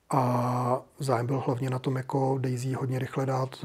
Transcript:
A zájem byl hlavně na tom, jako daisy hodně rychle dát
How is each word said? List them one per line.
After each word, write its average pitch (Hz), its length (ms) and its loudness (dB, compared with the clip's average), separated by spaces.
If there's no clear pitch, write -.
A 123 720 2
zájem 120 280 2
byl 131 200 0
hlavně 131 240 0
na 127 80 -2
tom, 131 180 -2
jako 135 440 0
daisy 127 320 -2
hodně 131 260 -2
rychle 131 280 -2
dát 131 380 -2